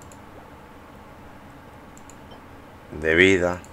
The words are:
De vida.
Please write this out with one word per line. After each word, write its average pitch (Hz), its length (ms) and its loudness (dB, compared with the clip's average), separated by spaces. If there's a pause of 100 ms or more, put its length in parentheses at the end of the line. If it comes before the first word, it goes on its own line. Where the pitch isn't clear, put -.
(3000)
De 80 140 -2
vida. 90 460 2 (120)